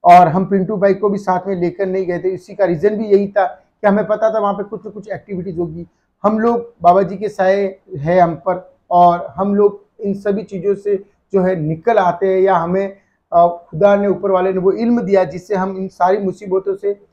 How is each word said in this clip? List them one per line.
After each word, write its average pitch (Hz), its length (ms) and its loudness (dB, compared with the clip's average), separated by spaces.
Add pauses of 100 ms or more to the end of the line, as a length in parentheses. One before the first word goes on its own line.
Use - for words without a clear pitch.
और 175 240 10
हम 180 180 -2
पिंटू 196 320 -2
भाई 196 160 2
को 202 160 -2
भी 196 80 -2
साथ 185 300 -4
में 196 80 -4
लेकर 175 300 -4
नहीं 190 200 -4
गए 175 140 -4
थे। 180 100 -4
इसी 185 260 -10
का 196 100 2
reason 180 320 0
भी 226 80 -4
यही 202 220 2
था 196 180 0
कि - 420 -6
हमें 202 200 2
पता 214 260 0
था 220 60 -2
वहां 202 140 0
पे 196 100 -6
कुछ 208 220 -12
ना 208 60 -12
कुछ 208 180 -18
activities 185 500 -10
होगी। 170 280 -8 (360)
हम 214 160 0
लोग, 233 420 -2
बाबा 175 200 4
जी 185 160 -4
के 202 120 -6
साए 190 500 -2 (160)
है 160 240 0
हम 170 160 2
पर, - 400 -8 (160)
और 175 440 4
हम 202 200 -2
लोग 202 300 0 (140)
इन 202 140 -4
सभी 202 300 -4
चीज़ों 196 320 -4
से 196 300 -4 (280)
जो 190 80 0
है 185 140 0
निकल 160 420 -2
आते 190 360 0
हैं, 190 80 2
या 190 140 2
हमें, 190 420 -2 (360)
अ, 170 140 6
खुदा 170 480 0
ने, 202 120 0
ऊपर 196 240 -2
वाले 185 220 0
ने 185 60 -2
वो 185 120 2
इल्म 233 300 0
दिया 190 220 2
जिससे 180 320 -6
हम 190 220 -4
इन 190 100 -8
सारी 185 300 0
मुसीबतों 190 580 -4
से 202 380 -6